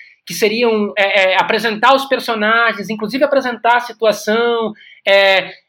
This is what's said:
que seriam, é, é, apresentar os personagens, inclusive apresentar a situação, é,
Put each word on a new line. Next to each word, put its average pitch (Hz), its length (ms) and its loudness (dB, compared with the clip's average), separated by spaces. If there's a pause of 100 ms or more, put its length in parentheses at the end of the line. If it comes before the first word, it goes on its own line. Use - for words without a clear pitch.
(260)
que - 80 -12
seriam, 214 640 0
é, 190 360 2
é, 190 40 0
apresentar 220 560 0
os 269 120 0
personagens, 220 840 -2
inclusive 220 340 -4
apresentar 247 540 0
a 240 40 0
situação, 226 920 -2 (340)
é, 196 460 4 (180)